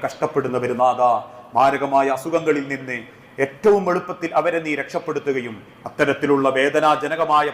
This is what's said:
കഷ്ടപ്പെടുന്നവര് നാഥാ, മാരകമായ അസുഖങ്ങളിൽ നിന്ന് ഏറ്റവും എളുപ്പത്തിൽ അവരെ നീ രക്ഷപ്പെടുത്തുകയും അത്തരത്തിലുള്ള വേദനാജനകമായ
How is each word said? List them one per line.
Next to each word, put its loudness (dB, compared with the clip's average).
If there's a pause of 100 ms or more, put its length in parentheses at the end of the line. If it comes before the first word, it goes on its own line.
കഷ്ടപ്പെടുന്നവര് -2
നാഥാ, 4 (420)
മാരകമായ 2
അസുഖങ്ങളിൽ -2
നിന്ന് -8 (400)
ഏറ്റവും 2
എളുപ്പത്തിൽ -4
അവരെ 0
നീ -6
രക്ഷപ്പെടുത്തുകയും -4 (320)
അത്തരത്തിലുള്ള 2
വേദനാജനകമായ 2